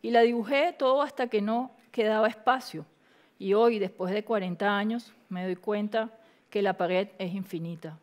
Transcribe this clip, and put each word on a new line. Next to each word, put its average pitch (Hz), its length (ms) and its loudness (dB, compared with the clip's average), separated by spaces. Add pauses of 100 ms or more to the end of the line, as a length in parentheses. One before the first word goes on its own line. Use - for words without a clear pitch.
y 226 100 -4
la 233 100 6
dibujé 240 500 2
todo 269 300 2
hasta 277 260 -2
que 214 140 0
no 233 300 -2 (200)
quedaba 214 380 2
espacio. 233 560 -2 (520)
Y 190 160 0
hoy, 226 260 4
después 185 340 -4
de 214 100 -2
cuarenta 202 540 -2
años, 220 340 -4 (160)
me 180 160 -8
doy 185 140 -4
cuenta 208 520 -4 (400)
que 208 120 -2
la 190 160 0
pared 185 320 0 (100)
es 185 140 -6
infinita 165 680 -10